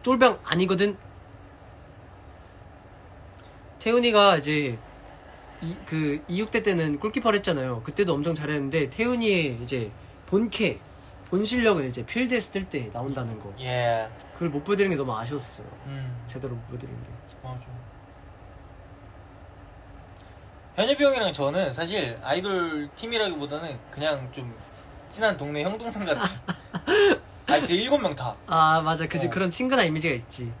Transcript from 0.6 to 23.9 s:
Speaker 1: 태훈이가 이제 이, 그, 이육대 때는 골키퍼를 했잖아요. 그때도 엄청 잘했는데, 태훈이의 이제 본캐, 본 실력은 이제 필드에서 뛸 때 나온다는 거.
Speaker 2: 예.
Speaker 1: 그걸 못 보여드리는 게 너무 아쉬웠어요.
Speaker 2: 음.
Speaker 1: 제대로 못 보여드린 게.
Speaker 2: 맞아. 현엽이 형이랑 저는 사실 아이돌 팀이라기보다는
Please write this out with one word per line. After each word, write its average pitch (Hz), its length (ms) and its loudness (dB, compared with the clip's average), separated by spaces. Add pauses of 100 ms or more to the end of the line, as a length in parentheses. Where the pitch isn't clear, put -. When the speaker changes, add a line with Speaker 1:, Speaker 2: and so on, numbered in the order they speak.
Speaker 1:
태훈이가 220 580 8
이제 143 400 0 (840)
이, 165 160 -6 (100)
그, 151 420 -2
이육대 214 340 -2
때는 165 380 2
골키퍼를 214 380 0
했잖아요. 131 440 -2
그때도 170 300 0
엄청 147 220 0
잘했는데, 147 560 -2
태훈이의 202 720 0
이제 120 280 -4 (360)
본캐, 202 520 0 (520)
본 196 140 2
실력은 214 440 2
이제 123 160 -6
필드에서 240 480 -2
뛸 190 160 -4
때 120 240 -6
나온다는 120 480 -6
거. 101 200 -14
Speaker 2:
예. 120 480 0 (260)
Speaker 1:
그걸 170 160 -2
못 143 140 -4
보여드리는 196 300 2
게 139 80 -2
너무 123 160 -2
아쉬웠어요. 123 480 -8 (200)
Speaker 2:
음. 131 420 -10
Speaker 1:
제대로 127 260 -8
못 117 140 -12
보여드린 123 340 -12
게. - 60 -16 (340)
Speaker 2:
맞아. 127 180 -10 (3250)
현엽이 277 260 4
형이랑 247 300 4
저는 143 400 0
사실 160 500 -2
아이돌 165 720 -2
팀이라기보다는 160 840 -4 (120)